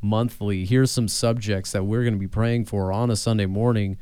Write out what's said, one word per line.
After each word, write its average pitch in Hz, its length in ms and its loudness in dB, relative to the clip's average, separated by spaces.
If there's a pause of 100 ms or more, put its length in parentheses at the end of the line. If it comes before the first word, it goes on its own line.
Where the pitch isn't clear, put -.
monthly. 104 640 0
Here's 127 260 4
some 113 180 -2
subjects 110 640 -2
that 98 120 0
we're 113 200 0
gonna 117 120 0
be 98 120 -4
praying 117 360 0
for 95 260 -2
on 117 200 0
a 110 60 2
Sunday 107 280 0
morning. 101 580 0